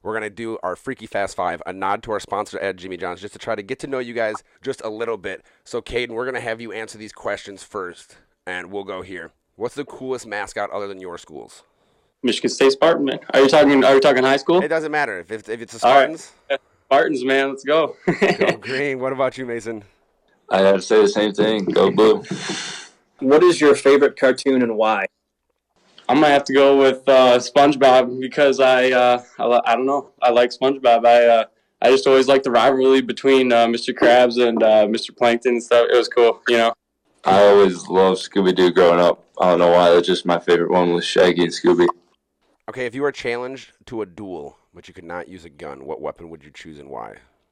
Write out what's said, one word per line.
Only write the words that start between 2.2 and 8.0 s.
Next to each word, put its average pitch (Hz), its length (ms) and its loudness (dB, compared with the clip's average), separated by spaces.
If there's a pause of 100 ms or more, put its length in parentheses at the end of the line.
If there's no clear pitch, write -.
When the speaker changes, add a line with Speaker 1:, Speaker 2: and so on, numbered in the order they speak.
Speaker 1:
at 95 160 -6
Jimmy 90 220 -14
John's, 87 220 -10
just 101 140 -18
to 101 60 -20
try 113 160 -8
to 104 80 -14
get 117 160 -12
to 151 80 -12
know 135 120 -8
you 120 140 -10
guys 110 220 -6 (260)
just 131 200 -10
a 110 80 -10
little 110 280 -8
bit. 92 260 -14 (200)
So, 117 180 -10
Caden, 120 300 -8
we're 117 140 -8
gonna 127 140 -8
have 117 220 -10
you 113 100 -16
answer 110 280 -14
these 107 120 -18
questions 101 520 -12
first, - 520 -14 (300)